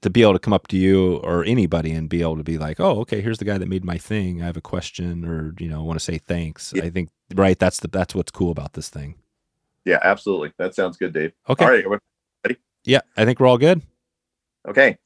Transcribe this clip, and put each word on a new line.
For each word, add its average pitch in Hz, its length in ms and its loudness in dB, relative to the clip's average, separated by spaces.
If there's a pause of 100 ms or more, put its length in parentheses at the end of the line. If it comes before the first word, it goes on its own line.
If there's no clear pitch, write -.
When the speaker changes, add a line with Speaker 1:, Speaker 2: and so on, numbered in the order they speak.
Speaker 1:
to 101 80 0
be 113 100 4
able 104 140 8
to 92 40 2
come 110 140 0
up 95 160 0
to 98 80 -2
you 92 400 4
or 85 280 -2
anybody 85 480 0
and 80 180 -6
be 85 100 0
able 80 160 -2
to 78 80 -8
be 80 140 -4
like, 76 200 -6
"Oh, 107 220 0
okay, 107 220 -4
here's 110 160 -4
the 98 80 -6
guy 101 100 -2
that 92 120 -4
made 92 140 -4
my 87 140 -6
thing. 92 460 -6
I - 20 -6
have 85 140 -6
a - 20 -8
question," 87 640 -8
or, 80 340 -6
you 85 120 -8
know, 78 120 -8
"wanna 80 180 -4
say 82 180 -6
thanks." 85 580 -8
Speaker 2:
Yeah. 90 80 -2
Speaker 1:
I 85 60 -6
think, 87 180 -6 (260)
right, 95 240 4
that's - 220 0
the, 85 80 -8
that's 92 260 -4
what's 90 160 -4
cool 87 200 -2
about 73 240 -8
this - 160 -12
thing. 73 240 -12 (720)
Speaker 2:
Yeah, 87 160 4
absolutely. 92 560 0
That 90 160 -4
sounds 90 240 -2
good, 80 160 -4
Dave. 80 180 -2 (160)
Speaker 1:
Okay. 135 160 2
Speaker 2:
All 123 60 -2
right, 120 80 6
everybody 98 240 -2 (420)
ready? 127 120 -4 (280)
Speaker 1:
Yeah, 131 160 4 (160)
I 110 80 2
think 120 160 0
we're 131 60 6
all 123 100 6
good. 156 240 4 (880)
Speaker 2:
Okay, 131 380 4